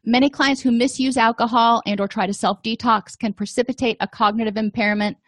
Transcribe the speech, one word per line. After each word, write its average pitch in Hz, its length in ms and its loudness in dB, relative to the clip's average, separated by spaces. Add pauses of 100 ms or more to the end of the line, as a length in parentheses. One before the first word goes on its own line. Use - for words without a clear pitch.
Many 247 240 4
clients 277 320 0
who 254 120 2
misuse 254 440 0
alcohol 233 680 2
and 202 140 -2
or 202 80 -2
try 202 180 -2
to 202 80 -4
self-detox 220 840 -2
can 208 140 -4
precipitate 247 680 -2
a 202 80 -2
cognitive 214 480 0
impairment 208 600 -2 (120)